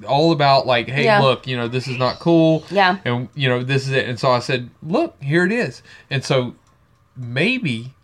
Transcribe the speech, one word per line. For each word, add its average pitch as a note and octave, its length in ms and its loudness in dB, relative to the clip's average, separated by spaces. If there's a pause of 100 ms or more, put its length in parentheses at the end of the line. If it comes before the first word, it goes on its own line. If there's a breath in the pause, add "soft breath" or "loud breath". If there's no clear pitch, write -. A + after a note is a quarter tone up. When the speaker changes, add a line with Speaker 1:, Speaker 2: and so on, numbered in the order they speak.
Speaker 1:
all D3+ 260 4
about, C#3 340 4
like, A#2+ 220 0
"Hey, C3+ 160 0
Speaker 2:
Yeah. G#3+ 160 4
Speaker 1:
look, B2+ 260 2
you B2+ 100 -4
know, A#2+ 120 -4
this B2+ 180 -4
is B2 120 -6
not B2 220 -2
cool." D#3+ 500 4
Speaker 2:
Yeah. F#3+ 340 2
Speaker 1:
And, B2 300 -4
you C3+ 140 -2
know, B2 160 0
this C3 220 -2
is C3+ 60 -4
it. B2 160 -2
And B2 100 -8
so C#3 120 0
I B2 80 2
said, A#2+ 320 -4 (120)
"Look, C#4+ 380 -4
here D#3 240 0
it F#3+ 80 0
is." G3+ 300 -4 (260 loud breath)
And C#3 160 -4
so B2+ 300 -2 (600)
maybe C3 880 -4